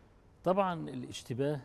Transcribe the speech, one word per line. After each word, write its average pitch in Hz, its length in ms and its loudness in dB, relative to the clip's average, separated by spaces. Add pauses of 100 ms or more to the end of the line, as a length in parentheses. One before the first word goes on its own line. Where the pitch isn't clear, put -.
(440)
طبعا 180 440 2
الاشتباه 131 760 -2